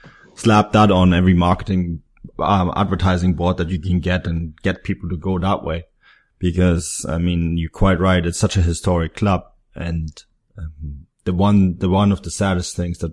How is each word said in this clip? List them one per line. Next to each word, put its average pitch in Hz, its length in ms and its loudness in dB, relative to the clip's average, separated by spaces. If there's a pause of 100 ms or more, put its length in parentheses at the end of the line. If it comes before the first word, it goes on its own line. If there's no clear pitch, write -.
(360)
slap 107 360 2
that 107 200 6
on 92 220 6
every 90 200 4
marketing, 87 680 0 (380)
um, 90 380 2
advertising 92 560 0
board 87 240 -2
that 87 120 -4
you 92 100 -4
can 90 200 -2
get 87 260 -2
and 82 360 -6
get - 240 -4
people 90 240 -6
to 90 80 -6
go 92 220 -4
that 95 240 -2
way. 85 220 -6 (540)
Because, 87 680 0
I 78 80 -4
mean, 85 400 -2
you're 82 120 -4
quite 95 300 0
right, 92 260 2
it's 87 140 -4
such - 160 0
a 101 60 2
historic 85 540 -2
club. 98 280 0 (300)
And, 165 380 -6 (460)
um, 73 500 -14 (180)
the 95 80 -2
one, 95 460 4
the 95 100 0
one 98 240 4
of - 80 -4
the 85 100 -10
saddest 92 460 -2
things 87 220 -6
that 82 140 -6